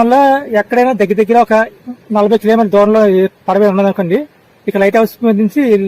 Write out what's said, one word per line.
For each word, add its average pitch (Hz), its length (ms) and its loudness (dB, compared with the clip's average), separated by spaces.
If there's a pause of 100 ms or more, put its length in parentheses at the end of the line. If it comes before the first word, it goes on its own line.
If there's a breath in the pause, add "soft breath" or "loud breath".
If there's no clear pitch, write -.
వల్ల 233 140 2 (460)
ఎక్కడైనా 247 400 0
దగ్గర 196 220 -2
దగ్గర 226 240 0
ఒక 220 80 -2 (600)
నలభై 208 220 0
కిలోమీటర్ల 220 360 0
దూరంలో 208 280 2 (180)
ఏ 190 60 0 (220)
పడవ 196 260 0
ఉన్నదనుకోండి, 196 440 -2 (500)
ఇక 208 140 -4
లైట్ 202 140 0
హౌస్ 226 280 -2
మీద 220 200 0
నుంచి 285 180 -2 (260)